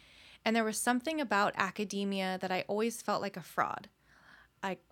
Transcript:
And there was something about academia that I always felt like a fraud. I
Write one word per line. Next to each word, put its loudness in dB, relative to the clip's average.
And 4
there 4
was -2
something 2
about 2
academia 0
that -4
I 0
always 0
felt -2
like -6
a -10
fraud. -2
I -4